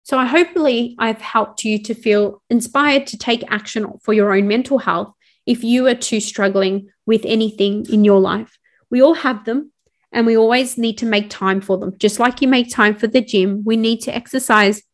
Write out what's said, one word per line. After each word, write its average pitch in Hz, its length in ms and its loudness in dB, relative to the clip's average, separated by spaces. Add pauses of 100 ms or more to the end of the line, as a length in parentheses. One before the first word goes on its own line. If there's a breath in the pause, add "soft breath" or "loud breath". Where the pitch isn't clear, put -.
So - 160 -4
I, 254 80 0
hopefully 277 720 0
I've 226 240 -4
helped - 420 -4
you 214 200 -2
to 226 100 -8
feel 208 560 0
inspired 277 580 0
to 220 120 -12
take 233 320 -2
action 214 340 -6 (160)
for 214 120 -2
your 208 200 2
own 202 140 2
mental 247 320 0
health 190 340 -4 (320)
if 240 180 -2
you 247 220 2
are 254 80 4
too 233 260 -4
struggling 196 680 -2 (160)
with 220 180 2
anything 214 680 -2
in 214 120 4
your 202 160 6
life. 196 380 -2 (320)
We 247 100 0
all 294 140 6
have 262 320 -4
them, 269 280 -6 (380)
and 233 140 0
we 226 100 2
always 240 400 2
need 226 240 -4
to 233 60 -4
make 208 240 -2
time 190 320 -2
for 190 160 -2
them. 190 220 -8
Just 208 180 0
like 247 240 0
you 277 60 2
make 247 260 0
time 208 220 2
for 208 100 -2
the 226 160 2
gym, 202 420 -2
we 220 140 0
need 226 240 0
to - 140 -8
exercise 214 680 0 (120)